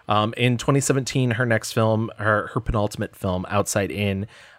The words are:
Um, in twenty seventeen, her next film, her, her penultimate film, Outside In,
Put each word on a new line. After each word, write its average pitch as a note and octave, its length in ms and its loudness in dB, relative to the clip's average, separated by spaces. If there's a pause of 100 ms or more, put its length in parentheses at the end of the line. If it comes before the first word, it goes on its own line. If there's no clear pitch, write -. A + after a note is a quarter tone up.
Um, G#2+ 260 2
in B2 220 2
twenty C#3 220 2
seventeen, C3 520 0
her A#2+ 140 0
next A2 280 0
film, A2 440 2
her, G#2 380 0
her B2 40 0
penultimate G#2+ 560 -2
film, F#2 340 -2
Outside G2+ 420 0
In, G2 340 -2 (340)